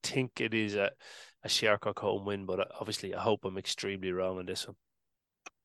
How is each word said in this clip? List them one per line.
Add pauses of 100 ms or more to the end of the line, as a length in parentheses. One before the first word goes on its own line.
think
it
is
a, (520)
a
Shercock
home
win,
but,
uh, (140)
obviously
I
hope
I'm
extremely
wrong
on
this
one. (880)